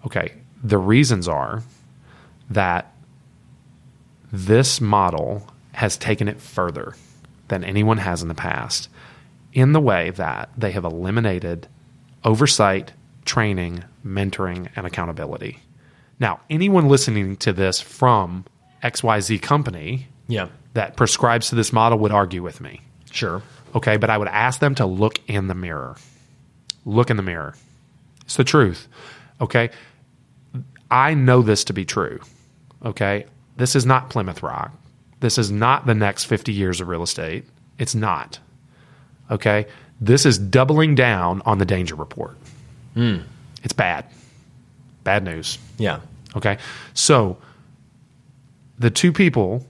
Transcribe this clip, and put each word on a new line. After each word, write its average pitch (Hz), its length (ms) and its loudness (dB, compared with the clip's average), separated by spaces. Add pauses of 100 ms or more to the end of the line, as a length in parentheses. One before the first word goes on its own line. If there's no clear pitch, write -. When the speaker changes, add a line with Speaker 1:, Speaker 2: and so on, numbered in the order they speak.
Speaker 1:
Okay, 90 280 -4 (300)
the 104 160 2
reasons 107 480 2
are 71 340 -4 (880)
that 92 420 -2 (1400)
this 107 500 2
model 98 680 0 (260)
has - 240 -4
taken 104 300 -2
it - 140 -8
further - 540 -6 (540)
than 92 140 -4
anyone 104 340 0
has 87 240 -4
in 85 60 -8
the 82 60 -8
past - 560 -6 (640)
in 131 200 4
the 156 80 4
way 92 300 2
that 78 460 -6
they 107 140 -2
have 90 140 -6
eliminated 90 840 -4 (560)
oversight, 110 720 2 (320)
training, 90 580 -2 (220)
mentoring, 95 720 -4
and 92 120 -8
accountability. 80 720 -8 (600)
Now, 110 200 -2 (100)
anyone 175 380 4
listening 107 500 2
to - 140 -2
this 95 300 0
from 95 640 0 (360)
X - 220 -6
Y 110 160 2
Z 101 200 -2
company 123 680 -4 (200)
Speaker 2:
Yeah. 101 200 -4 (260)
Speaker 1:
that 110 220 -4
prescribes 117 540 0
to 120 60 -4
this 113 180 0
model 113 260 4
would 104 120 2
argue 95 300 0
with 87 200 -14
me. - 200 -20 (300)
Speaker 2:
Sure. 95 300 -6 (340)
Speaker 1:
Okay, 107 220 2
but 107 120 0
I 107 80 2
would 104 120 -4
ask 113 300 0
them 139 160 2
to 113 100 0
look 95 420 0
in 101 200 -2
the 92 80 -4
mirror. 82 400 -10 (880)
Look 113 240 2
in 113 80 2
the 98 60 -4
mirror. 80 320 -8 (680)
It's - 140 -8
the 135 60 2
truth. 113 440 2 (540)
Okay? 117 280 0 (1200)
I 135 240 4
know 127 280 6
this 107 240 2
to 101 80 -6
be 92 120 -4
true. - 340 -4 (640)
Okay? 104 400 -2 (320)
This 127 180 0
is 123 100 2
not 131 240 2
Plymouth 92 340 -6
Rock. - 280 -8 (480)
This 120 180 0
is 104 140 0
not 117 340 2
the 120 80 4
next 104 320 0
fifty 110 260 -2
years 92 300 -2
of 85 60 -8
real 87 160 -6
estate. 82 420 -8 (320)
It's - 160 -4
not. 101 460 -4 (880)
Okay? 104 380 0 (320)
This 120 260 4
is 120 140 6
doubling 139 560 4
down 98 500 2
on 104 140 2
the 95 60 2
danger 90 300 -2
report. - 400 -12 (600)
Speaker 2:
Mm. 110 280 0 (400)
Speaker 1:
It's - 100 -8
bad. 95 320 -2 (960)
Bad 98 200 2
news. 82 360 -8 (180)
Speaker 2:
Yeah. 98 220 -2 (360)
Speaker 1:
Okay? 127 220 -2 (380)
So 110 420 4 (1400)
the 117 100 4
two 170 240 2
people 127 560 2